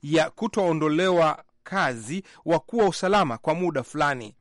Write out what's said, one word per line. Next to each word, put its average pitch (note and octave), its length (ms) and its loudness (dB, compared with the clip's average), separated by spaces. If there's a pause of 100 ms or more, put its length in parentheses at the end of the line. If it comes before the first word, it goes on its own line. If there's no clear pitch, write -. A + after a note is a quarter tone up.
ya D3+ 260 2
kutoondolewa E3+ 1120 0 (200)
kazi C#3+ 600 -4 (220)
wakuu E3 320 0
wa G#3+ 100 4
usalama F3+ 500 0
kwa D#3+ 180 -2
muda E3 280 -2
fulani C3+ 580 -4